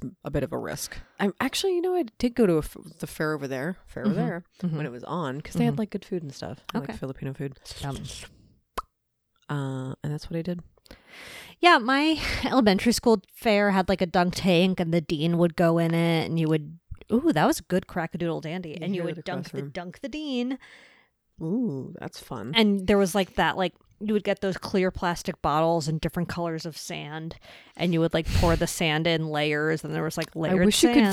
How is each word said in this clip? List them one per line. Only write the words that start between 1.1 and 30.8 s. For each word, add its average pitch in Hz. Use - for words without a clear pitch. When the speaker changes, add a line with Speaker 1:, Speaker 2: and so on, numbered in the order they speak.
Speaker 1:
I'm 196
actually, 359
you 349
know, 359
I 339
did 240
go 233
to 170
a 156
f-, -
the 156
fair 156
over 143
there, 135
fair -
over 208
Speaker 2:
Mm-hmm. 226
Speaker 1:
there, 175
Speaker 2:
Mm-hmm. 160
Speaker 1:
when 151
it 123
was 120
on, 147
'cause -
they 165
had, 147
Speaker 2:
Mm-hmm. 143
Speaker 1:
like, 214
good 196
food 180
and 139
stuff. -
I -
Speaker 2:
Okay. 139
Speaker 1:
like -
Filipino 135
food. 139
Speaker 2:
Yum. 139
Speaker 1:
Uh, 135
and 147
that's -
what 170
I 165
did. 175
Speaker 2:
Yeah, 339
my 285
<laughs> -
elementary 226
school 220
fair 208
had, 190
like, 190
a 185
dunk 180
tank, 185
and 165
the 170
dean 165
would 170
go 165
in 165
it, 170
and 165
you 156
would, 156
ooh, 285
that 160
was 294
good 185
crack-a-doodle 165
dandy. 165
Speaker 1:
You -
Speaker 2:
And 185
you 180
Speaker 1:
hear 165
Speaker 2:
would 160
Speaker 1:
it 151
Speaker 2:
dunk 185
Speaker 1:
across -
Speaker 2:
the, 139
Speaker 1:
the 139
room. 143
Speaker 2:
dunk 175
the 269
dean. 262
Speaker 1:
Ooh, 165
that's -
fun. 127
Speaker 2:
And 202
there 208
was, 196
like, 190
that, 165
like, 185
you 214
would 208
get 196
those 190
clear 185
plastic -
bottles 160
and 160
different 170
colors 165
of 147
sand, 156
and 175
you 165
would, 165
like, 165
pour 170
the 165
sand 165
in 160
layers, 151
and 151
there 160
was, 160
like, -
layered 170
Speaker 1:
I 180
wish 208
Speaker 2:
sand. 240